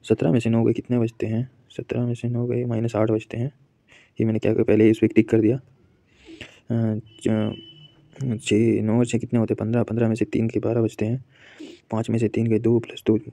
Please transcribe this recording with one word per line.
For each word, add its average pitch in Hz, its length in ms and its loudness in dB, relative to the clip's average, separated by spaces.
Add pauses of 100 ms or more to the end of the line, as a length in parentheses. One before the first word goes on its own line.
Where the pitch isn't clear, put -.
सत्रह 156 280 0
में 131 80 2
से 113 100 -2
नौ 113 140 2
गए, 107 80 2
कितने 123 260 -2
बचते 113 280 -4
हैं? 113 220 -4 (220)
सत्रह 123 360 -6
में 120 80 -4
से 120 140 -6
नौ 120 180 -4
गए, 120 180 -4
माइनस 117 320 -4
आठ 110 140 -2
बचते 110 260 -4
हैं। 120 160 -6 (640)
ये 113 80 0
मैंने 110 120 0
क्या 107 140 0
किया, 110 120 0
पहले 107 260 6
इस 110 80 2
पर 110 80 2
टिक 110 220 2
कर 110 120 4
दिया। 110 160 2
अ, - 1400 -8 (220)
च-, 110 340 0 (880)
छः, 107 420 2
नौ 110 160 2
और 120 80 4
छः 113 120 -2
कितने - 200 -2
होते 110 160 0
हैं? - 40 -4
पन्द्रह। 113 240 0
पन्द्रह 113 260 0
में 113 60 2
से 107 100 -2
तीन 113 240 -2
के - 120 -4
बारह 113 220 0
बचते 107 240 -2
हैं, 123 180 -4 (680)
पाँच 110 200 -4
में 113 80 0
से 113 100 0
तीन 113 180 0
के 113 120 2
दो 117 200 2
प्लस - 280 -8
दो 110 100 4 (160)